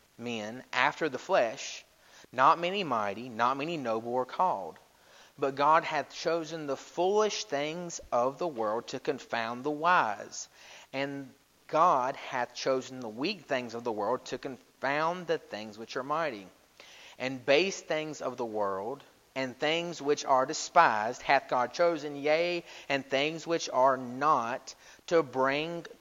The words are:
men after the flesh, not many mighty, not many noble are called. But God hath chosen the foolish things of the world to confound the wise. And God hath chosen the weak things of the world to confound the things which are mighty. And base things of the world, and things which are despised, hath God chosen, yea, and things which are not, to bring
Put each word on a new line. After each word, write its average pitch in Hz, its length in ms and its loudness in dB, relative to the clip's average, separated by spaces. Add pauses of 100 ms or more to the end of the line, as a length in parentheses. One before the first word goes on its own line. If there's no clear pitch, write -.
(160)
men 117 460 -8 (100)
after 147 380 2
the - 80 -6
flesh, 139 680 -2 (480)
not 143 260 6
many 185 240 -2
mighty, 113 460 -2
not 120 300 0
many 160 180 -4
noble 120 400 -2
are 127 80 2
called. 113 540 -2 (600)
But 135 160 -2
God 156 300 6
hath 151 300 -4
chosen 160 520 -4
the 135 100 -4
foolish 208 680 0
things 156 540 -6 (140)
of 127 240 2
the 180 100 -4
world 113 420 -4
to 131 120 -8
confound 120 640 -4
the 151 60 -2
wise. 147 800 0 (440)
And 139 380 -6 (360)
God 143 500 4
hath - 380 -4
chosen 131 460 -2
the 117 80 -8
weak 147 380 -6
things 123 280 -4
of 120 80 -8
the 120 100 -2
world 107 340 -2
to 127 100 -6
confound 151 880 -4
the 160 120 0
things 107 400 -14
which 113 180 -10
are 131 60 -4
mighty. 139 440 -4 (720)
And 127 280 -6
base 170 340 4
things 156 400 -6
of 127 160 -6
the 127 80 -4
world, 107 580 -4 (320)
and 131 240 -4
things 165 440 0
which 143 240 0
are 131 180 6
despised, 127 800 4
hath 139 260 4
God 123 240 0
chosen, 151 440 0
yea, 165 460 0 (280)
and 139 160 0
things 151 400 0
which 165 260 -2
are 131 240 6
not, 127 800 0 (320)
to 165 160 4
bring 143 640 0 (140)